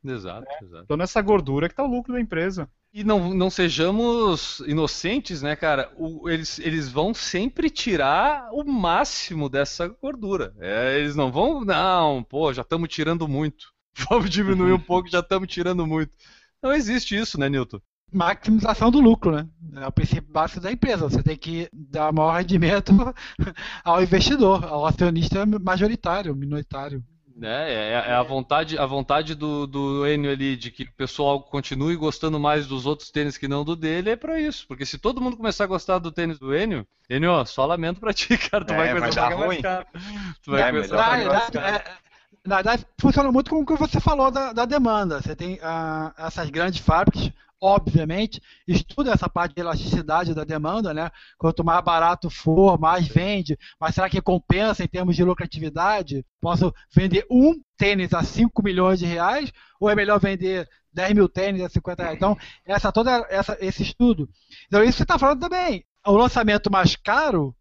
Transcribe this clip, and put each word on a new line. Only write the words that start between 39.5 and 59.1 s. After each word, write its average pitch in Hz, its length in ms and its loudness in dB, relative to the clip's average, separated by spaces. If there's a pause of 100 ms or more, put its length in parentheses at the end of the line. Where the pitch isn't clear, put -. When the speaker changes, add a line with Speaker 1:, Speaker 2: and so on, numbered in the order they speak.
Speaker 4:
ruim. 147 80 -6
Speaker 1:
caro. 185 240 -4 (560)
Tu 143 80 -10
vai 139 120 2
Speaker 4:
É, 233 80 4
Speaker 1:
começar 196 260 -2
Speaker 4:
melhor 220 40 4
Speaker 1:
a 226 100 4
pagar - 0 -
Speaker 3:
Na - 0 -
Speaker 1:
mais 247 120 2
Speaker 3:
realidade, 208 300 0
Speaker 1:
caro. 202 240 -2
Speaker 3:
é, 185 200 -10 (500)
na 196 100 0
verdade, 214 300 0 (140)
funciona 277 320 4
muito 269 180 2
com 320 100 0
o 285 60 -2
que 320 100 2
você 302 240 0
falou 277 300 4
da, 262 220 -4
da 233 140 0
demanda. 214 560 0
Você 156 120 -6
tem, 180 280 -8
ah, 160 560 -6
essas 160 320 -8
grandes 170 300 -2
fábricas, - 500 2 (320)
obviamente, 180 800 2 (260)
estudam 226 460 0
essa 185 160 2
parte 175 260 -2
de 175 60 -8
elasticidade 165 720 -2
da 156 100 -6
demanda, 160 500 -4
né? 160 160 -6 (260)
Quanto 165 260 0
mais 165 220 2
barato 170 460 2
for, 170 500 4
mais 165 260 2
vende. 165 520 0 (200)
Mas 160 160 -2
será 190 140 0
que 190 140 0
compensa 190 600 2
em 170 60 -2
termos 180 260 0
de 170 80 2
lucratividade? 165 1040 -2 (160)
Posso 175 320 2 (220)
vender 190 360 4
um 277 300 6 (160)
tênis 196 380 0
a 165 80 0
cinco - 400 2
milhões 185 360 2
de 175 60 -2
reais 185 480 0 (260)